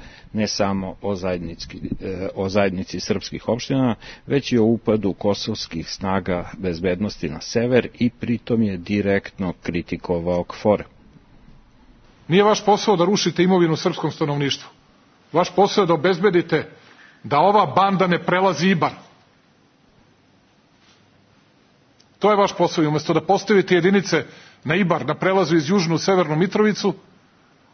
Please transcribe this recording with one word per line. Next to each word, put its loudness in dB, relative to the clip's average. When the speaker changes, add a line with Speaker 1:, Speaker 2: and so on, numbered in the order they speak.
Speaker 1:
ne -2
samo -4
o -4
zajednički-, -6
e, -8
o -4
zajednici -2
srpskih -6
opština, 0
već -2
i 2
o 4
upadu 0
kosovskih -6
snaga -4
bezbednosti -4
na -12
sever 0
i 2
pritom -4
je 0
direktno -2
kritikovao -4
kfor. 0
Speaker 2:
„Nije 6
vaš 2
posao 4
da 2
rušite 0
imovinu 4
srpskom -2
stanovništvu. -4
Vaš 0
posao 4
je 2
da 4
obezbedite 0
da 0
ova 4
banda 2
ne 0
prelazi 2
Ibar. 2
To 2
je 2
vaš 2
posao 2
i 2
umesto -2
da 2
postavite 2
jedinice 2
na -2
Ibar, 0
na -2
prelazu 2
iz 0
Južnu 2
u 0
Severnu 2
Mitrovicu, 0